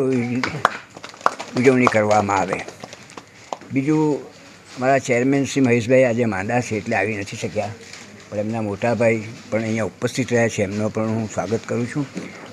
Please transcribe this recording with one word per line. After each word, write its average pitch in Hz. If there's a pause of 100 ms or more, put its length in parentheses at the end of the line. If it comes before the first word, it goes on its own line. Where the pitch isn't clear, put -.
(1600)
ઉજવણી 127
કરવામાં 104
આવે. 92 (1120)
બીજું, 147 (600)
મારા 131
ચેરમેન 131
શ્રી 131
મહેશભાઈ 120
આજે 120
માંદા 110
છે 113
એટલે 107
આવી 104
નથી 104
શક્યા, 104 (560)
પણ 104
એમના 110
મોટા 110
ભાઈ 113 (260)
પણ 113
અહીંયા 110
ઉપસ્થિત 120
રહ્યા 117
છે, 104
એમનો 104
પણ 110
હું 110
સ્વાગત 104
કરું 117
છું. 143 (480)